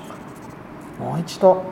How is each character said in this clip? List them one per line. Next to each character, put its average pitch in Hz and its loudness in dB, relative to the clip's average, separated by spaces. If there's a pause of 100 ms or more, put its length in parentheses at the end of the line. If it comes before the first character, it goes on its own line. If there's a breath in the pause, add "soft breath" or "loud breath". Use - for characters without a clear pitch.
う - -14
か。 123 -4
も 131 -2
う 165 0
一 160 -4
度 185 8